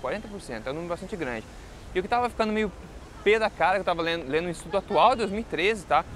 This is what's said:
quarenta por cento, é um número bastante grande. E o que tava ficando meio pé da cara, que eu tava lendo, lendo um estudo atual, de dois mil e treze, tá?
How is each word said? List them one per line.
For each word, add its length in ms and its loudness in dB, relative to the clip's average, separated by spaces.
quarenta 260 -4
por 140 -10
cento, 260 -8
é 40 -4
um 20 -4
número 160 -6
bastante 260 -6
grande. 300 -4
E 60 2
o 20 -2
que 60 -6
tava 200 2
ficando 220 0
meio 180 0
pé 140 8
da 140 2
cara, 240 2
que 60 0
eu 40 -2
tava 160 2
lendo, 260 -2
lendo 200 0
um 20 -2
estudo 300 -6
atual, 320 6
de 60 2
dois 120 0
mil 120 -4
e 20 -6
treze, 420 0
tá? 180 4